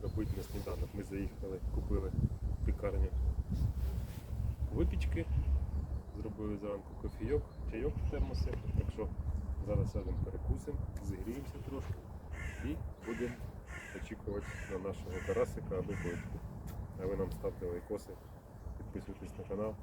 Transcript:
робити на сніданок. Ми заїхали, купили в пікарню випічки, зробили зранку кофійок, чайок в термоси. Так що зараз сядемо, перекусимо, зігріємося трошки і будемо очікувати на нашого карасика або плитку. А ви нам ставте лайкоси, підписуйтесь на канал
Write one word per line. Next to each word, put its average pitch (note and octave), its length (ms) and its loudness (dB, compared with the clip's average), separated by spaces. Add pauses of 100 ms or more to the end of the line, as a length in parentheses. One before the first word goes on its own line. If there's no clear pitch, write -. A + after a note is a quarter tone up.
робити - 340 2
на - 60 -2
сніданок. F#2+ 500 -2
Ми G2+ 100 -2
заїхали, F#2+ 560 -2 (160)
купили F#2+ 360 2 (500)
в - 40 2
пікарню G2 420 4 (1700)
випічки, F3 520 4 (960)
зробили G#2 360 -2
зранку G2+ 320 -2 (120)
кофійок, C3 420 2 (280)
чайок C3 220 2 (140)
в - 40 2
термоси. - 400 4 (260)
Так - 160 4
що G#2 140 0 (600)
зараз - 240 6
сядемо, - 340 0
перекусимо, - 520 0 (260)
зігріємося A2+ 540 -2 (120)
трошки C3 240 -2 (720)
і D3 100 2 (320)
будемо A#2 280 0 (680)
очікувати G2+ 460 -2 (240)
на F#2+ 60 -2
нашого G2 340 -2 (160)
карасика G2+ 520 2
або G2+ 140 0 (100)
плитку. - 360 -2 (640)
А - 20 0
ви G2 100 2
нам F#2+ 160 0
ставте F#2+ 340 -2
лайкоси, F2 440 -2 (680)
підписуйтесь - 600 -6
на G2 60 -6
канал G#2+ 400 -2